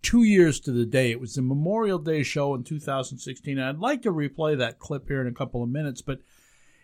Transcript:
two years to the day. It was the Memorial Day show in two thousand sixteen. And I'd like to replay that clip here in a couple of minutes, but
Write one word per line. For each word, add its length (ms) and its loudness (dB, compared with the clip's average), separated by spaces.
two 200 6
years 380 6
to 100 -6
the 140 2
day. 260 2
It 80 -2
was 160 -12
the 60 -2
Memorial 580 0
Day 240 0
show 320 -2
in 80 -6
two 160 -8
thousand 400 -6
sixteen. 380 -8
And 100 -4
I'd 120 -6
like 240 -2
to 100 0
replay 460 -2
that 200 -2
clip 300 -10
here 140 -2
in 40 -2
a 60 -6
couple 300 -6
of 80 -2
minutes, 320 -6
but 180 -8